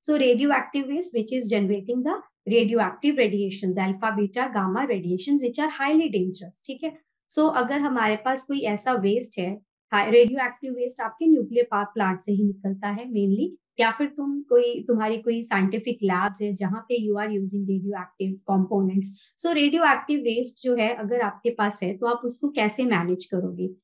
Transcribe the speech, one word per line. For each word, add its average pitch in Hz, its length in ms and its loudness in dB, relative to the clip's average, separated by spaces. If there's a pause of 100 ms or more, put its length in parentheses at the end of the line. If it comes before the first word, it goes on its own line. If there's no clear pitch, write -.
So 302 120 2
radioactive 262 680 2
waste 285 320 -4
which 226 180 -4
is 226 200 -2
generating 202 440 0
the 285 160 -2 (340)
radioactive 226 680 2
radiations, 196 600 0
alpha, 190 400 0
beta, 208 280 0 (100)
gamma 196 280 0
radiations 196 580 0
which 240 160 -2
are 302 120 0
highly 311 380 2
dangerous, 185 580 -4
ठीक 262 180 -10
है। 311 140 -6 (400)
So 311 180 6
अगर 254 220 0
हमारे 240 380 2
पास 262 260 0
कोई 277 180 -4
ऐसा 220 320 0
वेस्ट 214 460 0
है, 190 220 -4 (340)
रेडियोएक्टिव 240 760 4
वेस्ट 247 280 -4
आपके 226 260 -4
न्यूक्लियर 240 440 4
पावर 202 140 0
प्लांट 190 360 -2
से 208 120 -2
ही 202 120 2
निकलता 196 440 -2
है 208 180 -6
mainly, 214 420 0 (320)
या 226 100 4
फिर 285 160 -4
तुम 285 340 -6
कोई, 240 480 2
तुम्हारी 220 300 0
कोई 233 240 -2
साइंटिफिक 220 600 0
लैब्स 196 400 0
है 208 120 -4
जहाँ 196 260 -4
पे 233 280 -2
you 202 120 0
are 214 100 -4
using 196 400 -4
radioactive 190 640 -4 (160)
components। 190 580 2 (320)
So 339 140 0
radioactive 294 760 2
waste 240 340 -2
जो 247 140 2
है 226 180 2
अगर 233 260 -2
आपके 220 300 -2
पास 208 320 -2
है 190 140 -2
तो 233 100 -2
आप 240 180 0
उसको 247 240 -2
कैसे 254 360 0
मैनेज 180 400 0
करोगे? 180 460 -4 (140)